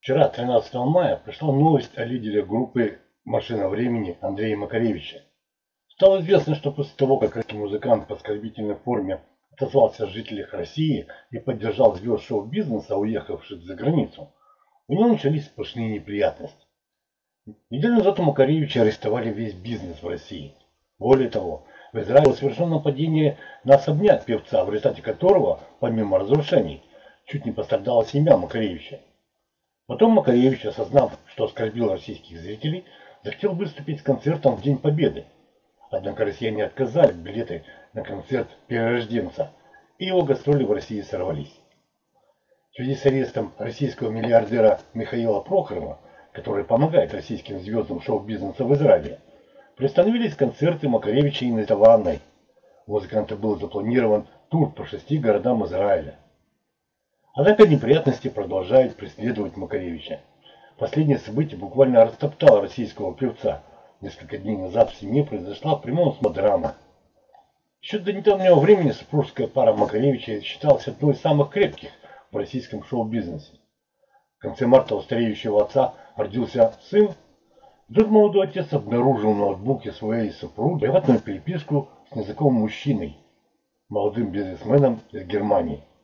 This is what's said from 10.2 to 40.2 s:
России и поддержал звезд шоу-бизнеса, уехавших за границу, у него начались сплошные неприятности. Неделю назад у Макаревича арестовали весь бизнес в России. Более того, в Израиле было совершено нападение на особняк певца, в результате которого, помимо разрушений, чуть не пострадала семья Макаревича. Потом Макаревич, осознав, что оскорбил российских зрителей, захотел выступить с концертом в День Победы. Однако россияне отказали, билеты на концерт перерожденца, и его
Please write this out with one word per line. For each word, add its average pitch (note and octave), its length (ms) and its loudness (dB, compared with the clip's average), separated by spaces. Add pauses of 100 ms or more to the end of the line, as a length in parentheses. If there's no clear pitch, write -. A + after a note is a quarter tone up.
России B2+ 520 -4 (240)
и A#2 80 -12
поддержал A2 560 0
звезд G#2 300 -4
шоу-бизнеса, A2+ 720 -6
уехавших G#2 680 -6
за F2+ 120 -14
границу, - 580 -2 (560)
у B2+ 60 -2
него A3 140 4
начались D3 360 0
сплошные A2+ 500 -8
неприятности. - 720 -6 (1040)
Неделю G#3+ 280 2
назад F#3+ 200 2
у F3 60 0
Макаревича C#3+ 580 2
арестовали A2 480 0
весь G#2 240 -8
бизнес F2+ 480 -12
в F2 60 -10
России. E2+ 460 -12 (440)
Более B2+ 300 4
того, F2+ 360 -8 (280)
в A2 60 -6
Израиле A#2 260 6
было B2+ 100 4
совершено D#3+ 420 -2
нападение D3+ 600 0 (260)
на C3+ 120 8
особняк D3+ 500 2
певца, A2 400 -2
в G#2+ 60 -6
результате G#2+ 320 -2
которого, - 580 2 (180)
помимо A2 400 -2
разрушений, A2+ 640 0 (440)
чуть - 180 -10
не A2 80 -4
пострадала A2 520 -2
семья D#3 320 2
Макаревича. G#2 640 -6 (840)
Потом A3+ 260 2
Макаревич, B2+ 520 2
осознав, A2+ 600 -2
что - 180 -6
оскорбил A2 460 -4
российских F2 480 -12
зрителей, A2+ 460 -8 (380)
захотел F#3+ 300 -6
выступить E3 480 -8
с - 20 -20
концертом C#3 540 0
в G2 60 -14
День C3+ 160 0
Победы. D3+ 480 -2 (640)
Однако G2+ 340 -6
россияне G#2+ 400 -6
отказали, A#2 480 0
билеты F2 520 -10 (280)
на A2 100 -10
концерт G#2 460 -6 (200)
перерожденца, A#2 840 -4 (480)
и F#3 80 -8
его F#3 160 2